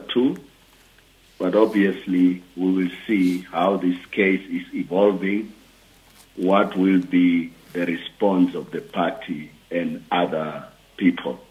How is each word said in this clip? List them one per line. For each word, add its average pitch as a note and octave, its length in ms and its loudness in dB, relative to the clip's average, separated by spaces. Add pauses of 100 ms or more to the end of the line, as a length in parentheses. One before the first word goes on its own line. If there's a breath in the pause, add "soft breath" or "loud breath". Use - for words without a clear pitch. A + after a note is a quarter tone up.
(120)
to, C#3 240 0 (1040)
but F#2 160 -2
obviously F#2 880 2 (140)
we F#2 160 0
will F#2 180 0 (160)
see F2+ 360 2
how F2+ 340 0
this F2+ 300 -2
case F#2+ 440 0
is F2 240 -8
evolving, G2 800 0 (800)
what G2 420 0
will F#2+ 240 4
be F2 520 2 (220)
the F2 120 -4
response F2 680 0
of - 160 -12
the - 80 -8
party - 720 -8 (180)
and E2 400 -6
other D#2 560 -4 (300)
people. - 420 -2 (120)